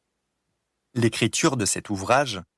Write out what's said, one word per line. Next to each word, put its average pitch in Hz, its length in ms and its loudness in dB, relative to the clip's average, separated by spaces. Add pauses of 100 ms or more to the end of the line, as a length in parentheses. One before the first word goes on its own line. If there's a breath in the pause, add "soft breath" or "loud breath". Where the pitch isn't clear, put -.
(920)
L'écriture 120 640 0
de 101 80 0
cet - 240 -4
ouvrage, 104 520 0 (160)